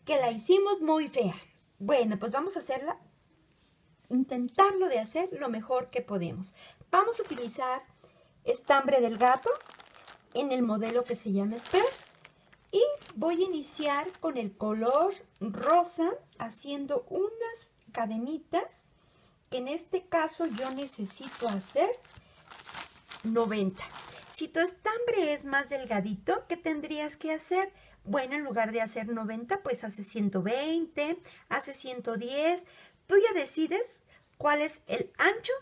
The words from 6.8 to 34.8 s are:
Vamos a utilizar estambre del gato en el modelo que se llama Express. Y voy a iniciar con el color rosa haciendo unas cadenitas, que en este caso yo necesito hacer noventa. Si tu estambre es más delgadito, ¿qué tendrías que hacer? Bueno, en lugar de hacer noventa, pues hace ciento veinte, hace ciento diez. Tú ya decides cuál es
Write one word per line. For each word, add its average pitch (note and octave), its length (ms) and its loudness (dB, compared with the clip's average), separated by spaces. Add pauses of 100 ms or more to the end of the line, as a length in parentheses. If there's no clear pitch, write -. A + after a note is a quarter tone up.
Vamos G4+ 280 4
a G#4+ 40 -4
utilizar B3+ 600 -4 (640)
estambre C4+ 560 4
del A3+ 160 2
gato B3+ 340 4 (840)
en C4+ 180 0
el B3+ 100 2
modelo A3+ 420 0
que A#3+ 120 -4
se G#3 160 -4
llama G#3 240 0
Express. G4+ 500 2 (640)
Y G#4 120 4 (340)
voy E4 260 0
a F#4+ 40 4
iniciar D4 600 -2 (140)
con D#4 160 -2
el G#3 200 -6
color B3 580 2 (260)
rosa E4 680 2 (280)
haciendo C#4+ 680 -6
unas A4+ 580 -4 (240)
cadenitas, A#3+ 960 -4 (640)
que B3+ 100 -4
en B3 80 -4
este E4+ 400 -4
caso E4 400 0
yo C4 240 -4
necesito C4 800 -8
hacer B3 400 0 (1400)
noventa. G#3+ 580 0 (480)
Si - 160 -6
tu E4 140 -2
estambre G#4+ 720 0
es C#4+ 120 -4
más C#4 240 0
delgadito, A#3 760 -2
¿qué E4+ 100 -2
tendrías D4+ 600 -4
que D#4 160 -4
hacer? F#4 400 0 (320)
Bueno, C4 320 -2
en D4 80 -4
lugar A3 260 0
de A3+ 100 -2
hacer A3 280 -4
noventa, A#3 560 -4
pues B3 180 -4
hace G#3 220 -8
ciento G3+ 360 0
veinte, D4+ 800 -2 (280)
hace C#4 240 -4
ciento B3 440 -6
diez. D4 520 0 (400)
Tú G4 80 6
ya G4+ 200 8
decides D#4+ 680 -2 (340)
cuál D4 240 2
es - 240 -4